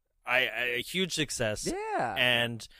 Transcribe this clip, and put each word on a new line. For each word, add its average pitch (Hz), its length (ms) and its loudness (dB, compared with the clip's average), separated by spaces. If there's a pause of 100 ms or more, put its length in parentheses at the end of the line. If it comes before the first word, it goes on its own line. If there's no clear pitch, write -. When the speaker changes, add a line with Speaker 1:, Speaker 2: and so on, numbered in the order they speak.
(260)
Speaker 1:
I, 123 120 4 (100)
I, 113 160 -4 (140)
a 120 40 -2
huge 180 320 -2
success. 117 560 -2
Speaker 2:
Yeah. 381 480 -2
Speaker 1:
And, 120 480 2 (140)